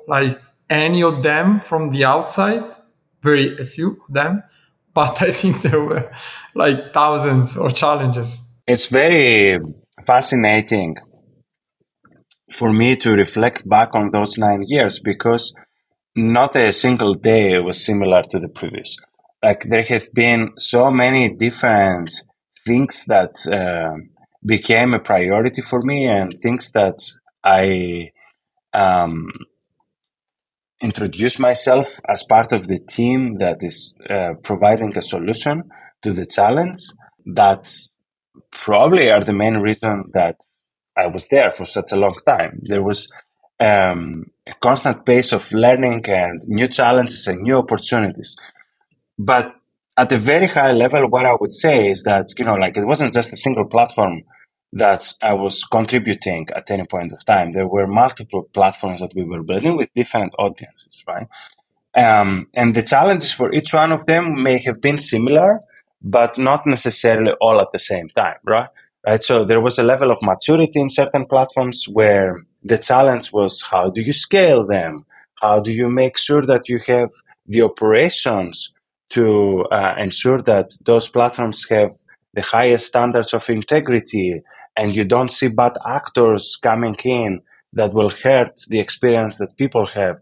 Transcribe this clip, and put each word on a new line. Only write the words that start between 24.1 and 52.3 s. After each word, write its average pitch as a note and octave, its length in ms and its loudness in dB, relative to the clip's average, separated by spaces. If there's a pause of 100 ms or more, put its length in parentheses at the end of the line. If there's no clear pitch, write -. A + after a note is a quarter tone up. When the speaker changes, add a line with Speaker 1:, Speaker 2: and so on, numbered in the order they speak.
Speaker 2:
became A2+ 480 2
a A2 60 0
priority G#2 600 0
for B2 200 -4
me C#3 260 -2
and F#2+ 340 -2
things A#2+ 300 -4
that G2 280 0 (440)
I, F#2 680 0 (640)
um, F2 560 0 (1500)
introduced G#2 580 -2
myself C3 680 2
as G2+ 160 -2
part - 280 2
of G2 160 -2
the F#2 120 -4
team B2 580 -2
that F2 260 -2
is, - 320 -8 (140)
uh, F#2 240 -4 (100)
providing G#2 540 0
a F2+ 40 -4
solution A2+ 600 -4 (380)
to G#2 120 -4
the F2 120 -6
challenge D3+ 540 0 (460)
that G2 420 2 (840)
probably B2+ 600 4
are G#2 120 4
the G#2 100 -2
main G#2+ 240 0
reason G#2 560 -2
that E2+ 240 0 (580)
I F2+ 120 0
was F2 200 -8
there C3+ 240 2
for F2+ 140 -12
such - 260 -6
a G2+ 60 -2
long G2 180 2 (100)
time. E2+ 380 -2
There G2+ 200 -2
was, G2+ 280 -4 (480)
um, F2+ 720 0 (160)
a - 80 -18
constant B2+ 500 -2
pace B2 280 4
of - 180 -4
learning A#2 560 2
and F2 400 -2
new A#2 200 0
challenges B2 600 0
and F#2 140 -4
new B2+ 160 2
opportunities. A2 800 -2 (800)
But A#2 380 0 (420)
at B2+ 140 2
a B2+ 60 2
very D3 300 2
high C3+ 260 2
level, B2 360 2
what B2+ 160 0
I B2 140 4
would G2+ 140 -4
say B2+ 380 2
is F#2+ 120 -6
that, G2 240 0 (100)